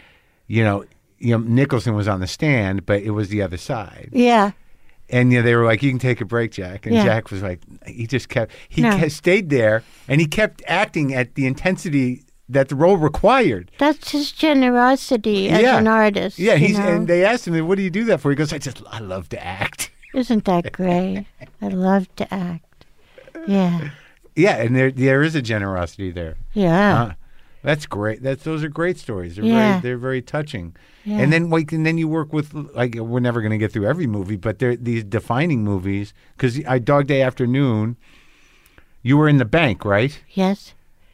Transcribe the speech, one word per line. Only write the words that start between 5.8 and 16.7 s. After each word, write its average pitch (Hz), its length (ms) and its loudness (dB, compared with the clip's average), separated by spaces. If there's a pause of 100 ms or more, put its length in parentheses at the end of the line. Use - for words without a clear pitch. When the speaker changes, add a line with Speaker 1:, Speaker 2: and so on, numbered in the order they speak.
Speaker 1:
"You 139 80 2
can 127 100 -2
take 123 200 0
a 113 40 -6
break, 117 280 -4
Jack." 95 340 -12
And 226 80 0
Speaker 2:
Yeah. 214 100 4
Speaker 1:
Jack 101 260 0
was 95 120 -8
like, 90 180 -6 (260)
he 117 220 -10
just 127 220 -4
kept, 113 200 -2 (180)
he - 140 -2
Speaker 2:
No. 220 160 4
Speaker 1:
ke-, 151 140 2
stayed 180 380 0
there, 113 340 2 (240)
and 139 120 2
he 165 60 2
kept 208 400 -2
acting 165 480 -2
at 123 220 -4
the 135 100 0
intensity 139 800 -2 (240)
that 139 200 2
the 147 60 -6
role 175 220 4
required. 156 800 2
Speaker 2:
That's 294 320 0
his 294 220 -2
generosity 247 1160 2
as 214 120 4
Speaker 1:
Yeah. 254 160 4
Speaker 2:
an 220 80 2
artist, 208 520 2
Speaker 1:
Yeah, 196 160 2
Speaker 2:
you 160 120 6
Speaker 1:
he's, 208 120 2